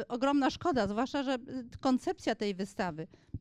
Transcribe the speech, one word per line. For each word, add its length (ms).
e, 80
ogromna 420
szkoda, 360
zwłaszcza 360
że, 120
e, 40
koncepcja 540
tej 200
wystawy. 520